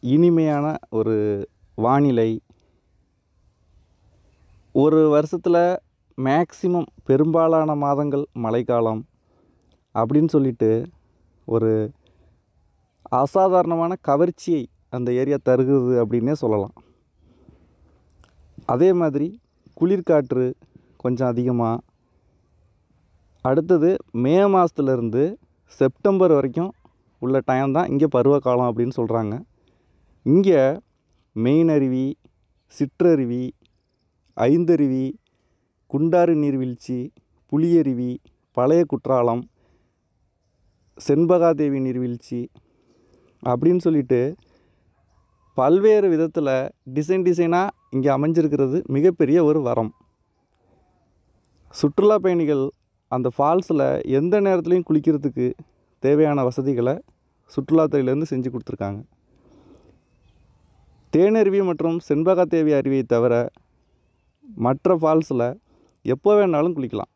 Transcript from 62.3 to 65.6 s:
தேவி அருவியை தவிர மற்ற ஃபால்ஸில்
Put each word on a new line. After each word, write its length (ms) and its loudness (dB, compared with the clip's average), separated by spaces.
தேவி 260 0
அருவியை 340 0
தவிர 280 2
மற்ற 400 0
ஃபால்ஸில் 500 0